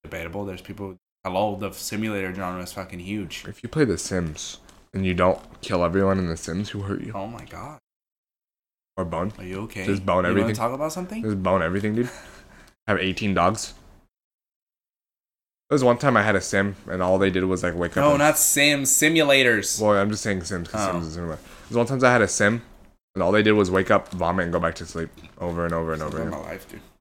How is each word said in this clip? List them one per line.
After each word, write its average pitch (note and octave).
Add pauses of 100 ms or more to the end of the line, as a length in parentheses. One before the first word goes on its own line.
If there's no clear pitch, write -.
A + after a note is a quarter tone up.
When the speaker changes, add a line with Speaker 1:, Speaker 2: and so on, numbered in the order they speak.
Speaker 1:
Debatable. F2
There's F#2
people. F#2+ (300)
Hello, G2
the G2
simulator G#2
genre F2+
is F2
fucking F#2
huge. F#2+
Speaker 2:
If -
you A#2+
play D#3
The G2
Sims E2 (340)
and F#2+
you F#2
don't F2+ (220)
kill F2+
everyone F#2+
in F#2
The E2
Sims, F#2+
who G2+
hurt G2+
you? A2
Speaker 1:
Oh G2
my A#2
God. B2+ (1160)
Speaker 2:
Or F#2+
bone? E2+
Speaker 1:
Are G2
you F#2
okay? G#2
Speaker 2:
Just G2
bone F2+
Speaker 1:
You F2
Speaker 2:
everything. G2+
Speaker 1:
wanna A2
talk A#2
about D3+
something? F#3
Speaker 2:
Just G2+
bone F#2
everything, G2
dude. B2 (760)
Have G2+
eighteen F#2+
dogs. F2+ (2000)
There C#3+
was C3
one A#2+
time C3+
I G#2
had G#2
a F2+
sim, G2 (120)
and F#2
all F#2
they G2
did F#2
was, F#2
like, F2
wake F2
up -
Speaker 1:
No, D3
Speaker 2:
and C#3+
Speaker 1:
not D3+
Sims, C#3+
simulators. C#3
Speaker 2:
Well, G#2
I'm G2+
just G#2+
saying F#2+
Sims, F2
'cause G#2+
Speaker 1:
Oh. F#2
Speaker 2:
Sims E2+
is D#2
a D#2+
simulator. E2 (260)
There's A#2
one A#2+
time B2+
I B2
had A#2
a G2
sim, A2 (540)
and F#2+
all F2+
they G#2+
did G#2+
was G2+
wake F#2+
up, G2+
vomit, F2
and E2+
go E2+
back E2+
to E2+
sleep E2 (320)
over E2+
and E2+
over E2
and D#2
Speaker 1:
Sounds D2+
Speaker 2:
over D#2+
Speaker 1:
like D#2+
Speaker 2:
again. D2+
Speaker 1:
my E2
life, E2+
dude. - (220)